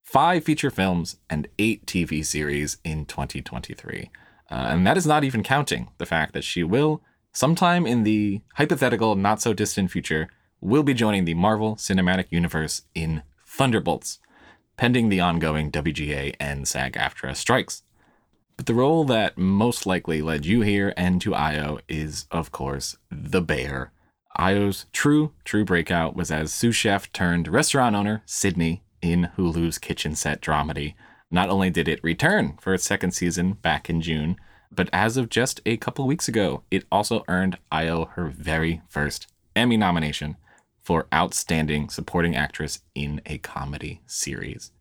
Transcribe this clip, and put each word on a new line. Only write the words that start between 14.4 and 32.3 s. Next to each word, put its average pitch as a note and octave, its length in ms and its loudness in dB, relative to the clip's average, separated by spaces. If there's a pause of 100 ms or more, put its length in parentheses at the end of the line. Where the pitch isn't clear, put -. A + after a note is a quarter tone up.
pending A#2+ 320 2
the G2 120 4
ongoing D#2+ 500 2
W D2+ 240 -2
G D2 180 -4
A C#2 260 -6
and C#2+ 300 -6
sag - 300 -4
aftra - 360 -4
strikes. - 480 -2 (760)
But - 80 -8
the A#2 80 2
role D3 300 4
that A2 340 0
most G2 480 2
likely E2+ 340 0
led D#2 240 -2
you G#2+ 160 4
here G2+ 380 2
and F2+ 240 2
to G#2+ 80 -2
Ayo D2+ 580 -2
is, D2+ 420 -8
of E2 220 -4
course, C#2 460 -6 (120)
The - 300 -2
Bear. C#2 500 -4 (480)
Ayo's G2 540 2
true, D3+ 400 4 (140)
true G#2 180 2
breakout - 500 0
was E2+ 160 -4
as D#2 220 -2
sous A#2 240 2
chef G2 380 0
turned F2 340 0
restaurant B2 480 2
owner, G#2 300 0
Sydney, E2+ 560 0 (180)
in F2 380 2
Hulu's E2 400 0
kitchen - 360 -6
set D2+ 280 -4
dramedy. D2 500 -2 (420)
Not F2+ 140 4
only F#2+ 220 2
did D#2+ 180 0
it D2+ 160 -2
return E2 560 0